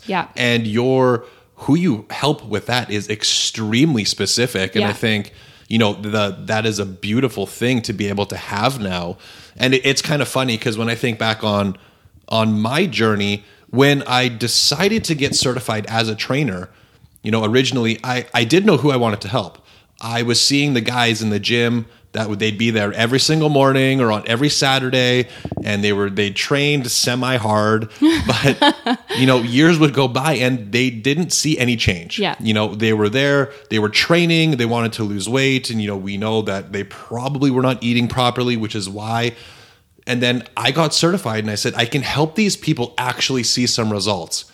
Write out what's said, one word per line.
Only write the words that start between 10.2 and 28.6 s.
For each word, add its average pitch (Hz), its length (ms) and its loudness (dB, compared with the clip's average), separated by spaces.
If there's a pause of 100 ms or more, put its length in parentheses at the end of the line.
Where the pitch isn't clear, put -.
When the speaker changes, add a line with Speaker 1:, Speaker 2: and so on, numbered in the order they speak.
Speaker 2:
of 113 60 -2
funny 127 300 -2
'cause 107 200 -4
when 113 120 -2
I 117 60 -2
think 113 220 -2
back 110 260 -2
on, 101 340 0 (500)
on 110 320 2
my 135 260 0
journey, 104 580 0 (260)
when 139 360 4
I 127 220 2
decided 143 800 0
to 160 100 0
get 139 200 -2
certified 117 520 -2
as 113 220 0
a 107 60 -4
trainer, 107 540 -4 (540)
you 107 80 -4
know, 113 140 2
originally 117 580 2
I, 127 300 -4
I 120 100 4
did 165 220 4
know 185 120 6
who 139 140 2
I 131 60 2
wanted 110 240 0
to 104 80 -10
help. 101 360 -4 (360)
I 117 220 -4
was 120 180 0
seeing 143 320 2
the 120 80 2
guys 117 400 0
in 110 80 -2
the 101 100 0
gym 117 460 0 (260)
that 107 180 -4
would, 104 100 -6
they'd 107 180 -2
be 117 120 0
there 104 240 0
every 117 260 2
single 156 300 2
morning 135 500 4
or 120 100 2
on 104 160 0
every 123 220 0
Saturday, 127 800 2 (380)
and 104 180 -2
they 104 80 2
were, 101 180 0
they 101 200 -2
trained 143 600 0
semi-hard, 110 1040 0
Speaker 1:
<laughs> - 40 -8 (260)
Speaker 2:
but, 233 760 2 (180)